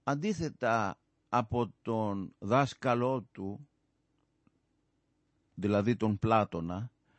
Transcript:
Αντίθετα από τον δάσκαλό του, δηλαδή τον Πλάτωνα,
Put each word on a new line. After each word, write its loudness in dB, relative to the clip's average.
Αντίθετα 0
από 0
τον -2
δάσκαλό 2
του, -12
δηλαδή 2
τον 0
Πλάτωνα, 0